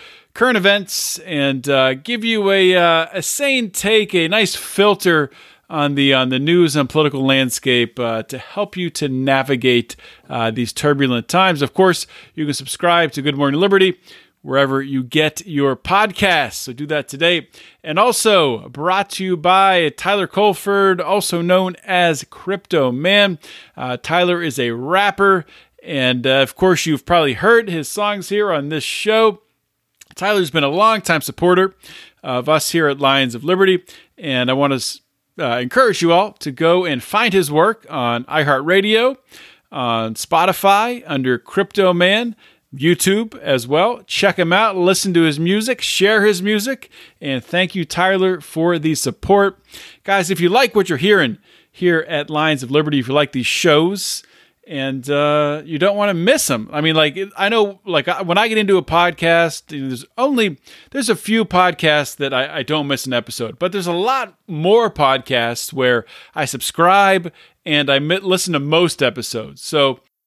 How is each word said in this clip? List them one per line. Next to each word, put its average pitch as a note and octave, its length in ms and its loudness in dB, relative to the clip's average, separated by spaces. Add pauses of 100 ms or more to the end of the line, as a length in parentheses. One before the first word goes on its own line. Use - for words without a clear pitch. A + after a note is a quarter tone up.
(340)
current A#3+ 240 2
events G3 640 -2
and, C#3 480 -2
uh, C3 260 2
give G#3+ 300 -8
you G#3+ 260 0
a, F#3 260 4
uh, E3 360 2
a F#3+ 100 -6
sane C4 480 -4
take, G#3+ 440 0
a E3 140 0
nice G#3 260 0
filter F3+ 760 0 (400)
on D3 260 -2
the, C#3 180 2
on C3 140 2
the B2+ 100 -2
news D#3+ 380 2
and C#3 120 0
political D3 360 0
landscape, B2+ 760 0
uh, A2+ 260 -4
to - 140 -14
help G3+ 380 -8
you F3+ 140 -4
to - 180 -4
navigate, C3 880 0 (320)
uh, A#2 220 -4
these A2+ 220 -6
turbulent C#3 560 0
times. F3+ 340 0
Of C3+ 100 -2
course, F#3 340 2 (280)
you D#3 100 -6
can C#3+ 100 -4
subscribe E3+ 580 0
to C#3+ 100 -6
Good C#3 140 -2
Morning C#3+ 240 0
Liberty F#3+ 380 2 (420)
wherever C3+ 400 0
you C3+ 220 -4
get D3+ 440 -2
your C#3 300 0
podcasts. F#3 760 0
So - 180 -12
do C#3+ 140 -12
that D3 220 -6
today. E3 400 -2 (340)
And D#3+ 160 -4
also F#3+ 680 2
brought F3 420 -4
to - 140 -8
you F3+ 120 -2
by F3+ 540 4
Tyler F#3+ 380 -2
Colford, G3 720 0
also F3 420 -2
known F#3 320 0 (100)
as F3 460 0
Crypto E3 640 -2
Man. F#3 460 0 (380)
Uh, B2+ 200 -8
Tyler F3 440 0
is C#3+ 180 -6
a A#2+ 120 -2
rapper. F#3+ 760 0 (380)
And, B2+ 420 -2
uh, C3 160 2
of C3 140 0
course, F#3 320 0
you've D3+ 180 -2
probably D#3+ 300 2
heard A3 340 2
his D#3+ 200 -6
songs G#3 400 -6
here G3+ 240 -2
on C#3+ 160 -4
this D3+ 160 -6
show. A3 580 0 (720)
Tyler's F#3 380 0
been D#3 120 0
a C#3 40 0
longtime F3+ 520 2
supporter F3+ 540 0 (480)
of B2+ 260 -4
us D#3 220 0
here E3 180 2
at C#3 120 -2
Lions C3+ 340 2
of A#2+ 100 -12
Liberty. F#3 380 2 (340)
And B2+ 340 -2
I - 40 2
want C#3 260 0
to, - 200 -10 (400)
uh, B2 180 -2
encourage G3+ 420 0
you E3+ 120 2
all G3 220 2
to - 180 -10
go E3+ 320 2
and C3+ 180 -4
find G#3+ 320 -2
his F3 160 0
work F3+ 400 0
on A#2+ 360 -2
iHeartRadio, F#3+ 920 0 (560)
on A2+ 420 -4
Spotify G3 920 0
under B2+ 320 -2
Crypto F#3+ 540 0
Man, G3+ 440 0 (380)
YouTube F#3+ 640 0
as B2 280 -2
well. G3 400 0
Check - 320 0
him E3+ 140 0
out, G3+ 240 2
listen F3+ 380 0
to E3+ 80 6
his D3+ 180 0
music, G#3+ 400 0
share G#3 460 2
his F#3+ 160 0
music, G#3+ 480 -4 (280)
and C3+ 240 -6
thank F3+ 320 -2
you, F3 120 -4
Tyler, F#3 560 0
for E3+ 360 -2
the D#3 160 -2
support. G3 640 0 (460)
Guys, G3 260 -2
if F3 80 -2
you E3+ 120 2
like A#3+ 240 2
what F#3+ 160 2
you're D3 80 -2
hearing D#3+ 400 2 (340)
here E3+ 360 0
at D3 200 -4
Lions D3+ 340 0
of B2 80 -10
Liberty, D3+ 280 2
if A#2+ 100 -2
you C3 60 -2
like D3 180 0
these B2+ 140 -4
shows, F3 760 0 (440)
and, C3+ 420 -6
uh, D3 560 0
you D#3 140 -6
don't G3+ 180 2
wanna G#3 160 0
miss F#3 380 0
'em. A2 200 -4
I D3+ 120 -4
mean, D#3+ 120 2
like, D#3 240 2 (200)
I G3 100 0
know, G#3 380 0
like, D#3+ 200 -2
I, E3+ 140 -2
when F3 160 -2
I A3+ 120 2
get A3 100 -2
into G3 180 2
a F3 80 2
podcast, E3+ 880 0
you D3 80 -10
know, C3+ 80 -8
there's B2+ 160 -10 (140)
only, A#3 400 0 (320)
there's B3+ 180 -4
a G#3 80 0
few A3 300 -2
podcasts E3 720 0
that C3+ 180 -4
I, D3 240 -4
I C3 60 -4
don't D3 220 -2
miss C#3 200 -4
an B2+ 80 -4
episode, A#2 440 -6
but F3+ 140 -4
there's F#3 140 -6
a F3 80 -4
lot A3+ 400 -2 (120)
more F#3+ 440 2
podcasts B2+ 840 -2
where B2 320 2 (300)
I D#3 100 -4
subscribe F3+ 880 2 (320)
and D3 240 0
I C#3 100 4
mi-, D#3 200 -2
listen F#3 340 -2
to D3 80 -2
most D#3 420 0
episodes. A2+ 600 -6
So C#3 380 0 (260)